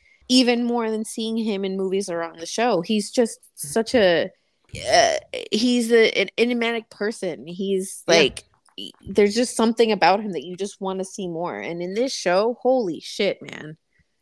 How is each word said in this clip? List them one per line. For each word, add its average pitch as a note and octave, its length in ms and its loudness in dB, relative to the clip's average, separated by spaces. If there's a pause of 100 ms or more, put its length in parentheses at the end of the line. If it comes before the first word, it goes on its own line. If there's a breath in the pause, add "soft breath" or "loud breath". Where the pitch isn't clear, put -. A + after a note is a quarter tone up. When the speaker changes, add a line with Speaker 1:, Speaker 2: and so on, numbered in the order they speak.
(280 soft breath)
Speaker 1:
even B3 360 4
more A#3 260 -2
than A3 140 -2
seeing A3+ 320 -6
him G#3+ 280 -2
in F#3+ 120 -4
movies F#3+ 340 -2
or E3+ 120 -4
on E3 160 -10
the E3+ 80 -10
show. A3 340 0
He's G#3 300 -2
just A#3 280 0 (160)
such A3 400 -2
a, E3+ 360 4 (600)
uh, B2+ 220 6 (380)
he's A#3+ 400 2
a, A3+ 260 6
an F#3+ 180 0
enigmatic A#3 540 -2
person. F3+ 560 -6
He's F#3+ 640 -4
Speaker 2:
Yeah. E3+ 80 6
Speaker 1:
like, C#3 260 2 (340)
y-, G2 140 -14 (160)
there's G3+ 300 2
just A#3+ 180 0
something A3+ 380 2
about F#3+ 280 4
him G#3 120 -6
that D#3 120 -6
you F3+ 120 -10
just G3 240 -10
wanna F#3+ 240 -6
see F#3 240 -8
more. E3 280 -6
And D3 240 -8
in F#3 140 -8
this B3+ 180 -2
show, G#3 480 0
holy A#3 380 0
shit, - 440 -4
man. D3+ 340 -14 (460)